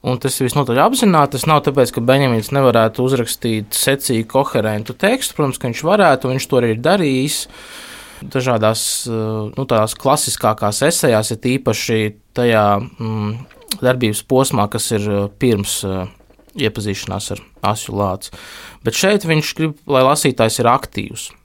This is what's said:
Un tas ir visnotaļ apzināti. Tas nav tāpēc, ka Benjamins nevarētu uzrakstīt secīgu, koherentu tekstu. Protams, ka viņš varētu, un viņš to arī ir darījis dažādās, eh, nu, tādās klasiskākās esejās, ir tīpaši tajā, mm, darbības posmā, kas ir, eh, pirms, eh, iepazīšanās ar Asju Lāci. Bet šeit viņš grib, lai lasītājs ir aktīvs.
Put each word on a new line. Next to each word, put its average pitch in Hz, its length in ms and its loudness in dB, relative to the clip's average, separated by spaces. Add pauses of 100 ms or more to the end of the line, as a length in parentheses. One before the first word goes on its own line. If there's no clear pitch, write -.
Un 127 160 0
tas - 160 -2
ir 127 140 0
visnotaļ 139 340 2
apzināti. 190 540 4
Tas 135 100 -2
nav 151 160 4
tāpēc, 131 300 2
ka 123 100 -4
Benjamins 131 480 2
nevarētu 123 540 2
uzrakstīt 113 640 -2
secīgu, 131 640 0
koherentu 110 680 0
tekstu. 247 380 -2
Protams, 135 200 0
ka 123 120 -4
viņš 113 160 -8
varētu, 165 420 4
un 127 80 0
viņš 131 140 -4
to 131 100 4
arī 117 140 2
ir 117 100 -6
darījis 147 540 0 (960)
dažādās, 113 480 0 (260)
eh, 117 60 -4 (420)
nu, 135 80 -4
tādās 110 320 0
klasiskākās 113 920 0
esejās, 120 460 2
ir 110 80 -6
tīpaši 123 600 0 (360)
tajā, 113 300 4 (340)
mm, 110 320 -4 (480)
darbības 123 480 0
posmā, 127 420 2
kas - 220 -4
ir, 104 180 0
eh, 101 180 -2 (100)
pirms, 107 460 0
eh, 95 220 -4 (480)
iepazīšanās 101 800 -6
ar 95 60 -10 (240)
Asju 107 320 -4
Lāci. 98 360 -4 (540)
Bet 117 100 0
šeit 196 300 2
viņš 156 320 0
grib, 156 180 -2 (120)
lai 131 160 4
lasītājs 131 580 2
ir 120 60 2
aktīvs. 117 640 -2 (140)